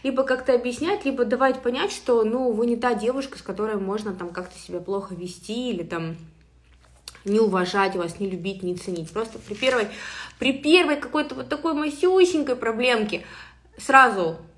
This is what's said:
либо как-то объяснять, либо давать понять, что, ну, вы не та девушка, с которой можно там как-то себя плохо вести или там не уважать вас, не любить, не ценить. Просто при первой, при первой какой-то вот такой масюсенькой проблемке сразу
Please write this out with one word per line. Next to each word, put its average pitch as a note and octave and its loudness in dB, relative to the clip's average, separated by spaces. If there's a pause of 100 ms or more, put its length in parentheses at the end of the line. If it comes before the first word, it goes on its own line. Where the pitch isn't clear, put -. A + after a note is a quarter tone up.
либо C4 0
как-то C4 2
объяснять, B3 0
либо B3 0
давать B3+ 2
понять, C#4 -2
что, A#3 2
ну, A#3+ 0
вы A3 0
не A#3+ 2
та A#3+ 0
девушка, B3+ -4
с - -18
которой G#3 -4
можно G3+ -4
там F3 -8
как-то F3+ -12
себя F3+ -8
плохо F#3+ -6
вести G#3+ -8
или F3+ -4
там E3 -6 (1080)
не G#3 2
уважать F#3+ 2
вас, E3+ -6
не G3 -2
любить, F#3+ -6
не F3+ -4
ценить. E3+ -8
Просто A3 -6
при - -10
первой, A#3 0 (500)
при C4+ 0
первой D4+ 4
какой-то D4 -4
вот C4 -10
такой D#4 -2
масюсенькой D4+ 4
проблемке A3+ 0 (520)
сразу G3+ 6 (200)